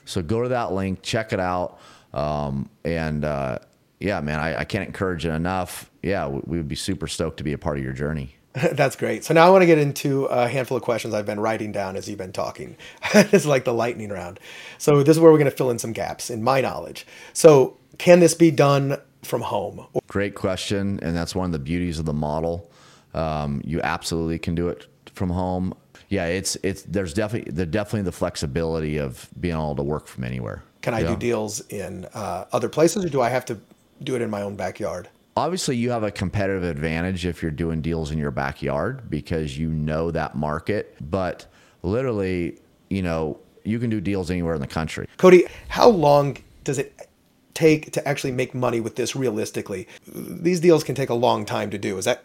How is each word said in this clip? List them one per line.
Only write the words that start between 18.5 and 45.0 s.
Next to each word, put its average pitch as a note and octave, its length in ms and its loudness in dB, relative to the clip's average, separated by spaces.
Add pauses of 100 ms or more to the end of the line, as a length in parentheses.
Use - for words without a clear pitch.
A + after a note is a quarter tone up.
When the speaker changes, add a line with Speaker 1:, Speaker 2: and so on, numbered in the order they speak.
Speaker 2:
done C#3 460 2 (260)
from A#2+ 200 -4
home? G2 440 -6 (200)
Speaker 1:
Great G2 280 -2
question, G2 680 -2
and E2+ 120 -2
that's E2+ 200 -4
one F#2 120 -2
of F2 60 -2
the D#2 60 -2
beauties E2 400 -4
of D#2+ 80 -4
the D2 80 -2
model. D#2 560 -4 (440)
Um, D2+ 500 -4
you D#2+ 180 -4
absolutely E2 560 -2
can E2+ 160 -4
do F2 140 -2
it - 180 -10 (280)
from F#2+ 160 -4
home. F#2 440 -2 (340)
Yeah, F#2+ 180 -2
it's, F#2 360 -2
it's, F#2+ 200 -4
there's F2+ 300 -4
definitely, G#2+ 400 -4
there's E2+ 160 -2
definitely G#2 340 -2
the F2 100 -2
flexibility D#2+ 840 -2
of C#2 320 -6 (100)
being F2 160 -2
able D2+ 220 -4
to C#2 60 -2
work C#2+ 240 -4
from - 180 -10
anywhere. B1 380 -8 (180)
Speaker 2:
Can A#2+ 140 -4
I A2+ 80 0
do E2 80 0
Speaker 1:
Yeah. A2+ 60 -2
Speaker 2:
deals G#2+ 520 -4
in, F#2+ 460 -10
uh, F#2+ 380 -8
other A#2+ 160 0
places, E3 360 2
or E3+ 40 -4
do C3+ 120 0
I A#2+ 80 2
have B2+ 180 -2
to A2 120 -8 (440)
do C3+ 120 -6
it A#2+ 80 -2
in A2 80 -4
my G2+ 120 -4
own G2+ 140 -8
backyard? F#2 520 -6 (280)
Speaker 1:
Obviously, D3+ 400 -2
you A#2+ 140 0
have A#2+ 120 -2
a G#2 80 0
competitive G2 540 -2
advantage E2 640 -2
if E2+ 160 -6
you're E2 80 -2
doing D#2+ 300 -2
deals D#2+ 300 -2
in D#2 80 -2
your C#2+ 120 -2
backyard C#2+ 800 -4
because D2+ 480 -4
you D#2+ 100 -2
know D#2 420 -2
that D#2+ 260 -4
market. D2+ 640 -4
But F2 460 -4 (360)
literally, F#2+ 760 -2 (320)
you F#2+ 120 -2
know, D#2+ 360 -2 (260)
you A2 140 -2
can A#2 120 -2
do G#2+ 100 -2
deals F#2 300 -2
anywhere E2+ 240 -2
in D#2 60 -4
the C2+ 60 -6
country. - 400 -6 (100)